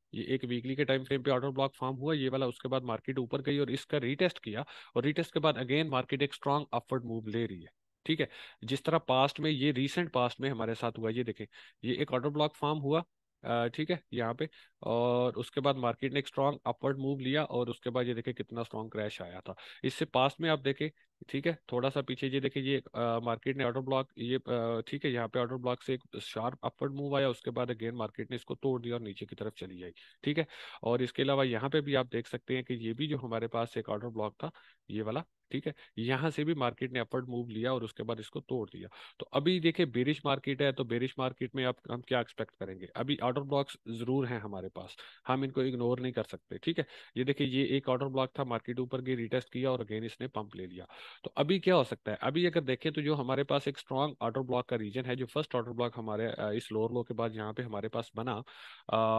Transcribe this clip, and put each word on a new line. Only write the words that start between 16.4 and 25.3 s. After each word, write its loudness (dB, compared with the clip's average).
अपवर्ड 0
मूव 0
लिया 2
और 0
उसके -6
बाद 2
ये 0
देखें -4
कितना -6
स्ट्रॉन्ग -8
क्रैश -4
आया -10
था। -10
इससे -2
पास्ट 4
में 2
आप 4
देखें, 0
ठीक -2
है, 0
थोड़ा 2
सा 0
पीछे -4
ये 0
देखें 0
ये, 2
अ, 0
मार्केट 0
ने 0
ऑर्डर 0
ब्लॉक 0
ये, 0
अ, 0
ठीक -4
है, 2
यहाँ 0
पे -2